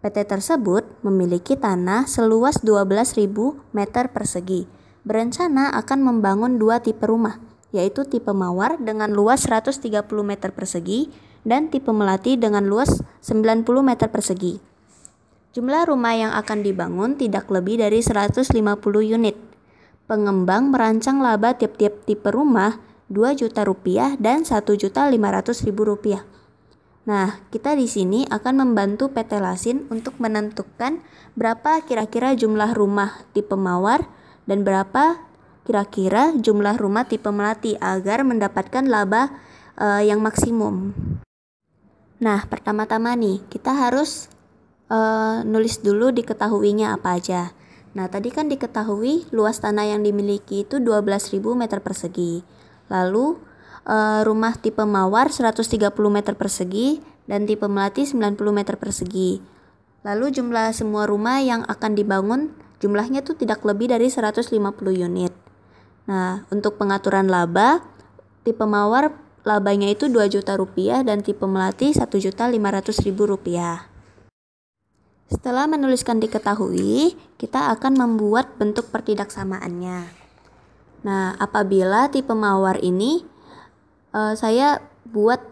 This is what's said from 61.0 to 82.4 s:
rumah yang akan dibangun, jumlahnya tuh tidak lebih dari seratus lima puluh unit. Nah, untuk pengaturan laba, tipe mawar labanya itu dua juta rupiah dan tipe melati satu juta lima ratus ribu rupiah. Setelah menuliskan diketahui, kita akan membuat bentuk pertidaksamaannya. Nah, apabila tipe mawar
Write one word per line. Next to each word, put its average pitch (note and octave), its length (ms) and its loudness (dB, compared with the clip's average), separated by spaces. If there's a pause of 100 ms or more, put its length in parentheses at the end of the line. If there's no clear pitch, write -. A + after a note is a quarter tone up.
rumah A3+ 320 0
yang A#3+ 240 -2
akan G#3+ 320 -4
dibangun, G#3 560 -2 (240)
jumlahnya A#3 480 -2
tuh E4 160 -6
tidak G#3+ 240 -2
lebih G#3 240 0
dari B3 240 2
seratus A3+ 400 -2
lima G#3 160 0
puluh F#3+ 240 -4
unit. F3+ 400 -2 (720)
Nah, F#3+ 480 -4
untuk G#3 240 -6
pengaturan G3 480 0
laba, F#3+ 560 2 (640)
tipe A3+ 240 -2
mawar A3+ 480 2 (320)
labanya G3+ 400 2
itu A#3+ 240 0
dua G#3 160 4
juta G3 240 -2
rupiah F#3+ 480 0
dan G#3 240 -2
tipe G3 240 -4
melati F#3+ 400 0
satu A#3 320 2
juta F#3+ 240 -2
lima A3 240 0
ratus G3 320 -2
ribu G3+ 240 0
rupiah. F3 640 -4 (1400)
Setelah B3+ 400 -2
menuliskan C4 560 0
diketahui, G#3+ 960 0 (240)
kita C4 320 -2
akan C4+ 240 2
membuat A3+ 640 2
bentuk G#3+ 320 -2
pertidaksamaannya. F#3 1120 -6 (960)
Nah, F#3+ 400 -2
apabila G3 720 2
tipe C4+ 240 -2
mawar F#3+ 480 2